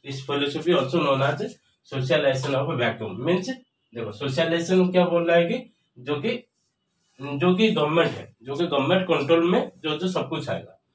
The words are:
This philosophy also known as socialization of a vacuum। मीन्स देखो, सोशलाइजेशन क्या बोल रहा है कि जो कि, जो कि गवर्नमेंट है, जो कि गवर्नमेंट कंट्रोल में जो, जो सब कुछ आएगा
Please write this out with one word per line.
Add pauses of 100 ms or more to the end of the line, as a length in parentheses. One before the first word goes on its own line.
This (100)
philosophy
also
known
as (540)
socialization
of
a
vacuum।
मीन्स (460)
देखो,
सोशलाइजेशन
क्या
बोल
रहा
है
कि (260)
जो
कि, (720)
जो
कि
गवर्नमेंट
है,
जो
कि
गवर्नमेंट
कंट्रोल
में
जो,
जो
सब
कुछ
आएगा (120)